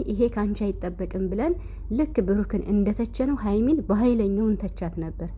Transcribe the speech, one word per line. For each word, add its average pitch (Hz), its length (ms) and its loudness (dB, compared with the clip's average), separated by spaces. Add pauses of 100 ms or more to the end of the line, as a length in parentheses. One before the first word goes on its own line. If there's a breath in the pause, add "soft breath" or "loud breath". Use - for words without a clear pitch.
"ይሄ 208 240 -2
ካንቺ 208 320 -2
አይጠበቅም" 185 680 -2
ብለን 220 260 0 (380 loud breath)
ልክ 285 300 0
ብሩክን 196 440 0
እንደተቸነው 226 720 0
ሀይሚን 220 440 2
በኃይለኛው 214 680 2
እንተቻት 190 500 -2
ነበር። 165 420 -6